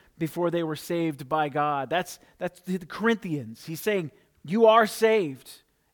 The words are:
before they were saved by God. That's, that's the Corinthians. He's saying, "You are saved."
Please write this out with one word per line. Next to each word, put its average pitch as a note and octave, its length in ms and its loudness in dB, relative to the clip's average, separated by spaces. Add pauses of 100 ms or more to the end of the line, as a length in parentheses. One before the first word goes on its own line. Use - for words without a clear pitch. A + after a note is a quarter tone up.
(180)
before E3+ 320 -2
they E3+ 140 -2
were D#3 100 -4
saved D#3+ 540 -4
by D#3 200 0
God. C#3+ 400 -2
That's, F3 300 -4 (200)
that's F3+ 240 -8
the F#3 180 -4
Corinthians. D#3+ 840 -4
He's D#3+ 160 -10
saying, F#3+ 300 -2 (340)
"You A3 220 4
are A3 220 8
saved." G#3 760 0 (320)